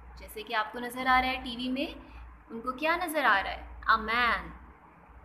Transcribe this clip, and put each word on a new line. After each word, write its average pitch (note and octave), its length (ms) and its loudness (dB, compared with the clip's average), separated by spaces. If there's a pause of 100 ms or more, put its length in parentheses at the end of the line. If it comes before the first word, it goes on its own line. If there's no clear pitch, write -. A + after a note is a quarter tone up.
(180)
जैसे - 240 -12
कि A3+ 120 -6
आपको G#3+ 240 0
नज़र B3 280 -4
आ B3+ 140 8
रहा B3+ 100 2
है C4 60 -2
टीवी B3+ 320 -6
में C4+ 280 -2 (540)
उनको A3+ 220 -6
क्या D4+ 240 2
नज़र D#4 280 0
आ G#3 160 6
रहा F#3 120 -4
है? - 300 -12
A A3 160 6
man। G#3+ 640 0 (640)